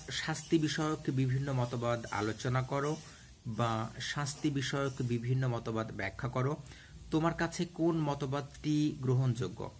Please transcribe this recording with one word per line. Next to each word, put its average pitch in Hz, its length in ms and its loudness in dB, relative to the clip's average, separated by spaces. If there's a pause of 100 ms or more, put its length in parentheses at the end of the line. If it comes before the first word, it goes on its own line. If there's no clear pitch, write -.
(100)
শাস্তি - 480 0
বিষয়ক 156 520 2
বিভিন্ন 135 420 2
মতবাদ 120 580 0
আলোচনা 110 520 0
করো 139 340 0 (500)
বা 113 440 0 (100)
শাস্তি 147 500 -2
বিষয়ক 135 520 -2
বিভিন্ন 123 460 2
মতবাদ 113 440 -2
ব্যাখ্যা 101 360 -4
করো। 131 280 0 (540)
তোমার 160 240 2
কাছে 170 300 -2
কোন 165 360 2
মতবাদটি 147 1000 0
গ্রহণযোগ্য? 123 800 2